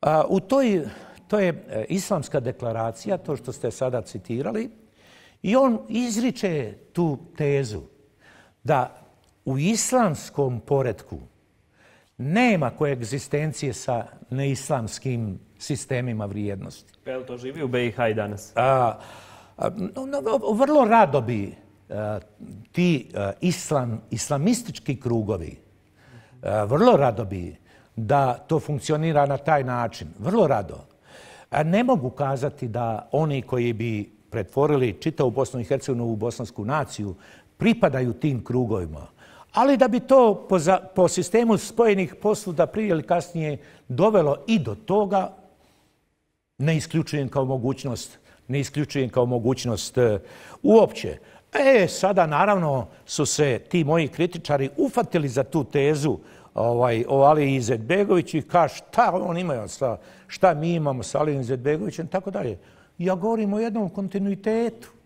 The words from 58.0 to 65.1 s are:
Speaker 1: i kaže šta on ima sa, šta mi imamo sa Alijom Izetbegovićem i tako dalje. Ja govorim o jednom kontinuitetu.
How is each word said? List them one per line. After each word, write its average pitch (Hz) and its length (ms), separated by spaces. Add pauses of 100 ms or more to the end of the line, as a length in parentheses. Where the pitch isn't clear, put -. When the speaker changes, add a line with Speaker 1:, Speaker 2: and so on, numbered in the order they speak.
Speaker 1:
i 143 40
kaže 165 340
šta - 380
on 180 240
ima 143 300
sa, 117 300 (300)
šta - 260
mi 160 200
imamo 143 300
sa - 160
Alijom 147 220
Izetbegovićem 147 640
i - 40
tako 190 220
dalje. 156 260 (400)
Ja 185 180
govorim 208 380
o 208 60
jednom 220 300
kontinuitetu. 202 1000 (140)